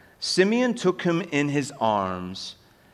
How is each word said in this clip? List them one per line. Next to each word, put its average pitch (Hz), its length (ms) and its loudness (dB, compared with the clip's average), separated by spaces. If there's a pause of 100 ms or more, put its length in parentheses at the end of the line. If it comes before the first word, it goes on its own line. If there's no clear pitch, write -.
(200)
Simeon 226 540 2
took - 280 -2
him 170 180 2
in 147 280 0
his 143 320 -2
arms 95 760 -2 (400)